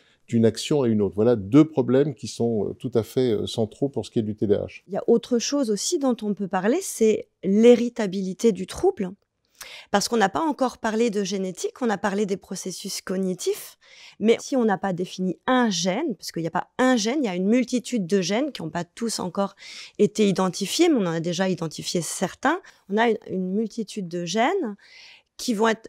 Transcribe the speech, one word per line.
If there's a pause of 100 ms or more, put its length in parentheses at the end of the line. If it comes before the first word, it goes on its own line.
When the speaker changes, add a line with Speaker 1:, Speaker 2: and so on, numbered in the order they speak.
(280)
Speaker 1:
d'une
action
à
une
autre.
Voilà
deux
problèmes
qui
sont,
euh,
tout
à
fait,
euh,
centraux
pour
ce
qui
est
du
T
D
A
H.
Speaker 2:
Il
y
a
autre
chose
aussi
dont
on
peut
parler,
c'est (140)
l'héritabilité
du
trouble. (800)
Parce
qu'on
n'a
pas
encore
parlé
de
génétique,
on
a
parlé
des
processus
cognitifs, (420)
mais
si
on
n'a
pas
défini
un
gène,
parce
qu'il
n'y
a
pas
un
gène,
il
y
a
une
multitude
de
gènes
qui
n'ont
pas
tous
encore (440)
été
identifiés,
mais
on
en
a
déjà
identifié
certains. (300)
On
a
une, (140)
une
multitude
de
gènes (600)
qui
vont
être,